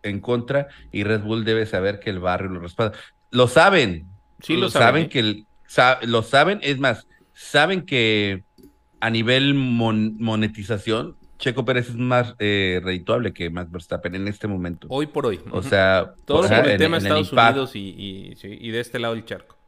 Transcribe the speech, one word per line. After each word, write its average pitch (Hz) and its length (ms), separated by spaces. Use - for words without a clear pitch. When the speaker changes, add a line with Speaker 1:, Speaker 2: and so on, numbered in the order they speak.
Speaker 1:
en 104 160
contra 139 480
y 101 100
Red 104 200
Bull 110 220
debe 110 220
saber 101 320
que 110 120
el 92 100
barrio 90 300
lo 90 100
respalda. 101 360
Lo 123 160
saben. 143 580
Speaker 2:
Sí, - 140
lo 175 60
Speaker 1:
Lo 190 100
Speaker 2:
saben, 127 160
Speaker 1:
saben 139 160
Speaker 2:
¿eh? 156 60
Speaker 1:
que - 100
el, 107 280
sa-, 127 360
lo 117 200
saben, 160 400
es 139 160
más, 131 300
saben 165 500
que 107 600
a 113 100
nivel 127 440
mon-, 113 680
monetización, 110 960
Checo 127 260
Pérez 120 260
es 117 60
más, 123 420
eh, 98 460
redituable 92 480
que 85 180
Max 87 220
Verstappen 87 420
en 98 140
este 104 180
momento. 90 440
Speaker 2:
Hoy 147 180
por 143 180
hoy. 98 140
Speaker 1:
O 90 80
Speaker 2:
Ujú. 92 100
Speaker 1:
sea, 95 440
Speaker 2:
Todo 143 180
Speaker 1:
por, - 40
Speaker 2:
por 101 80
Speaker 1:
ajá, 117 100
Speaker 2:
el 143 60
Speaker 1:
en, 101 80
Speaker 2:
tema 160 200
Speaker 1:
en - 40
el - 60
Speaker 2:
Estados 151 220
Speaker 1:
impacto. 117 220
Speaker 2:
Unidos 127 140
y, 104 40
y, - 40
sí, 101 240
y 117 100
de 113 100
este 120 200
lado 117 140
del 113 100
charco. - 320